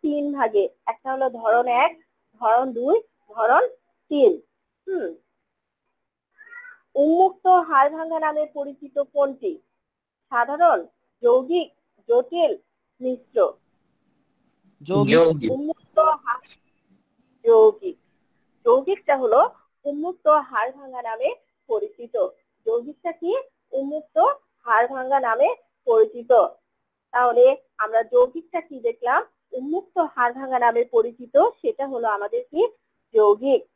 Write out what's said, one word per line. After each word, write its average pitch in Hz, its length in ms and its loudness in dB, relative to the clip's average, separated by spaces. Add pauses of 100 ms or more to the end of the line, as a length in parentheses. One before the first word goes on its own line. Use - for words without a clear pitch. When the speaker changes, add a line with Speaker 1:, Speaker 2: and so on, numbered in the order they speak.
Speaker 1:
তিন 294 320 -4
ভাগে। 220 360 -2 (160)
একটা 262 280 -8
হলো 262 160 -2
ধরন 233 380 0
এক, 285 320 0 (400)
ধরন 240 340 0
দুই, 277 280 0 (280)
ধরন 233 380 0 (420)
তিন। 262 320 2 (460)
হুম, 320 260 -8 (1800)
উন্মুক্ত 339 520 2
হাড় 320 420 4
ভাঙা 320 300 -6
নামে 302 340 -4
পরিচিত 285 460 -10
কোনটি? 277 600 -4 (720)
সাধারণ, 262 560 0 (380)
যৌগিক, 262 500 2 (360)
জটিল, 247 480 0 (440)
মিশ্র? 247 520 -2 (1300)
Speaker 2:
যৌগিক। 175 320 0
Speaker 3:
যৌগিক। 160 380 2
Speaker 1:
উন্মুক্ত 294 480 -6
হা-, 311 420 0 (1040)
যৌগিক। 214 520 4 (680)
যৌগিকটা 277 520 0
হলো 262 320 2 (340)
উন্মুক্ত 311 440 -6
হাড় 262 440 0
ভাঙা 262 300 -18
নামে 240 340 -6 (320)
পরিচিত। 214 600 -6 (380)
যৌগিকটা 240 460 -6
কি? 339 260 -6 (340)
উন্মুক্ত 302 540 -2 (400)
হাড় 233 220 2
ভাঙা 262 320 -2
নামে 262 360 0 (300)
পরিচিত। 226 640 2 (640)
তাহলে 247 460 2 (200)
আমরা 220 260 -2
যৌগিকটা 254 580 -2
কি 269 180 -18
দেখলাম? 240 440 -4 (280)
উন্মুক্ত 294 480 -8
হাড় 247 340 -2
ভাঙা 262 260 -6
নামে 240 260 0
পরিচিত, 240 520 -2
সেটা 302 500 0
হলো 240 200 -6
আমাদের 208 360 -6
কি? 359 240 -2 (460)
যৌগিক। 214 640 2